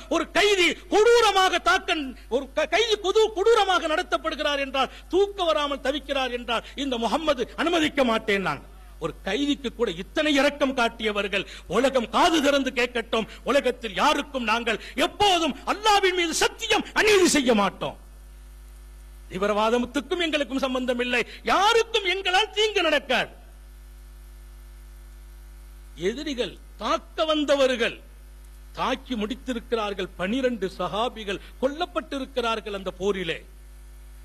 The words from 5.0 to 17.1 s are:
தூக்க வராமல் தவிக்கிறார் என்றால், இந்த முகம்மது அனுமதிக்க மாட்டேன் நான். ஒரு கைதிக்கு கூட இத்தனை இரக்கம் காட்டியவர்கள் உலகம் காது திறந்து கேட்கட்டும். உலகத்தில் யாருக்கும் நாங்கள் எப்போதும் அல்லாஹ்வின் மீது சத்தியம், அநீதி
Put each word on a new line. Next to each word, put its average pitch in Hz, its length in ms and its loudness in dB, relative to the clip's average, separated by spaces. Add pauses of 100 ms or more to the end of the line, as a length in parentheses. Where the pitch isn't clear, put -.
தூக்க 403 360 2
வராமல் 294 360 0
தவிக்கிறார் 269 520 -2
என்றால், 240 320 -4 (100)
இந்த 254 240 -4
முகம்மது 247 580 0
அனுமதிக்க 302 480 0
மாட்டேன் 220 380 0
நான். 151 200 -4 (360)
ஒரு 156 240 -6
கைதிக்கு 254 520 -2
கூட 226 160 -2
இத்தனை 277 440 -2
இரக்கம் 277 400 2
காட்டியவர்கள் 208 760 -2 (180)
உலகம் 247 420 0
காது 320 340 4
திறந்து 277 280 2
கேட்கட்டும். 240 580 -2 (160)
உலகத்தில் 240 500 0
யாருக்கும் 269 500 0
நாங்கள் 220 360 0 (140)
எப்போதும் 349 600 2 (100)
அல்லாஹ்வின் 392 500 4
மீது 339 180 0
சத்தியம், 427 580 0
அநீதி 370 360 6